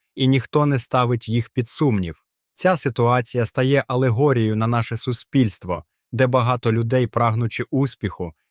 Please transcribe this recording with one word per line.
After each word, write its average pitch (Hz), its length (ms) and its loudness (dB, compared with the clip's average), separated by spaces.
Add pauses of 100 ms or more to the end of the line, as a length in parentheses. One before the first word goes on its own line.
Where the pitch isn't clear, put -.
(140)
і 131 140 2
ніхто 135 380 2
не 139 120 2
ставить 123 500 -2
їх 113 220 -2
під 123 180 -4
сумнів. 101 560 -2 (300)
Ця 185 220 2
ситуація 123 680 0
стає 135 420 0
алегорією 123 680 2
на 113 100 0
наше 117 300 -2
суспільство, 110 880 -2 (300)
де 127 120 2
багато 123 460 0
людей, 117 340 0
прагнучи 117 640 0
успіху, 107 600 -4 (180)